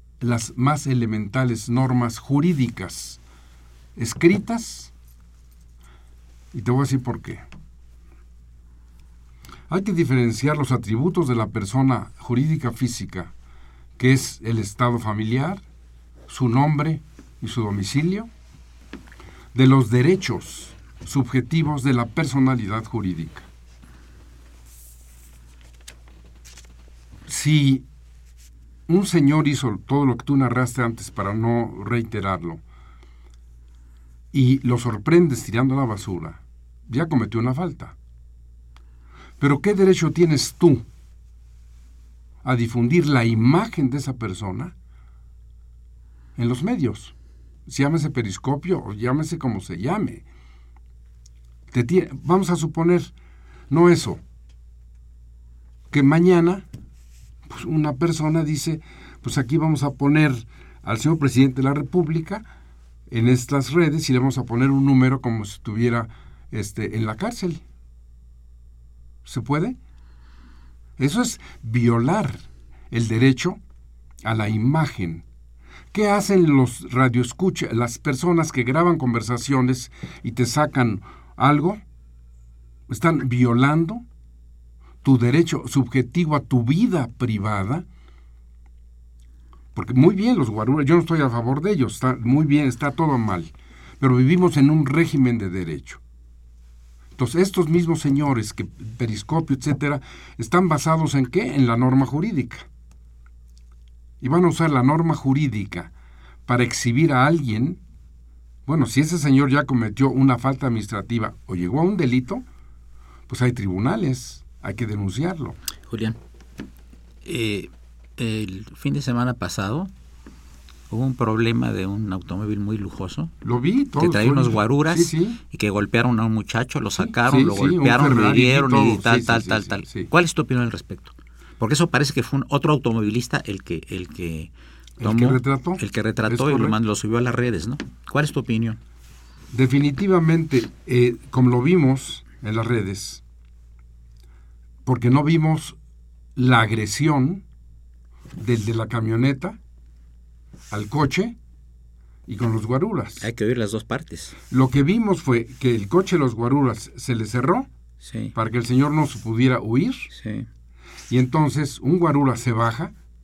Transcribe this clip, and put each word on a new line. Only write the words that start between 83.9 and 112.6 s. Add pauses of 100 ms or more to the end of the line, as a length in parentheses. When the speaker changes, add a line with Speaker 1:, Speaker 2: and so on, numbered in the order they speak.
Speaker 1:
tu
derecho
subjetivo
a
tu
vida
privada. (1900)
Porque
muy
bien
los
guaruras,
yo
no
estoy
a
favor
de
ellos,
está
muy
bien,
está
todo
mal. (480)
Pero
vivimos
en
un
régimen
de
derecho. (1120)
Entonces,
estos
mismos
señores
que
Periscopio,
etcétera, (380)
¿están
basados
en
qué?
En
la
norma
jurídica. (1600)
Y
van
a
usar
la
norma
jurídica (540)
para
exhibir
a
alguien. (880)
Bueno,
si
ese
señor
ya
cometió
una
falta
administrativa (100)
o
llegó
a
un
delito, (840)